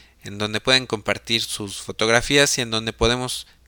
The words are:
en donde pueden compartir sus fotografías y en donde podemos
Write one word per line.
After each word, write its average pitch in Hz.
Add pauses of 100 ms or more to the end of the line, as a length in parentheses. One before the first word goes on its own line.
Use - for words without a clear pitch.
(240)
en 101
donde 107
pueden 131
compartir 107
sus -
fotografías 123
y 131
en 113
donde 113
podemos 123 (220)